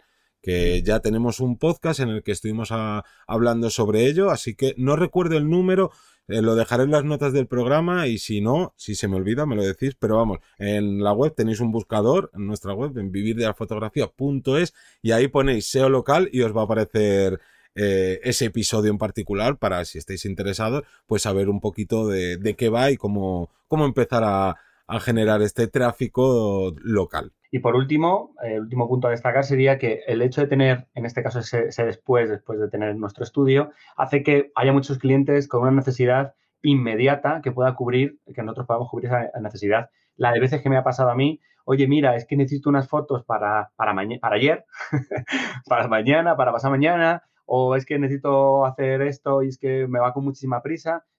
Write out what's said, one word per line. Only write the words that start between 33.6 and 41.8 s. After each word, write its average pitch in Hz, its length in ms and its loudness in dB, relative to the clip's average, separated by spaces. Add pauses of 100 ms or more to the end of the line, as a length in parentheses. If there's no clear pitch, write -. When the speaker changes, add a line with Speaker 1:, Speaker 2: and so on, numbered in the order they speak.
Speaker 2:
hace 139 260 0
que 143 320 2
haya 131 160 2
muchos 139 280 0
clientes 139 500 2
con 120 120 0
una 131 100 4
necesidad 135 600 2 (300)
inmediata 139 800 0
que - 80 -2
pueda 127 240 0
cubrir, 127 440 -2 (140)
que 113 100 -8
nosotros 113 240 -8
podamos 120 220 -2
cubrir 120 180 -8
esa 120 220 -2 (120)
necesidad. 107 480 -2 (260)
La 123 160 0
de 117 80 2
veces 131 220 2
que 135 80 -2
me 135 80 4
ha 127 60 2
pasado 127 260 2
a 120 60 0
mí, 143 260 0 (240)
"Oye, 135 220 2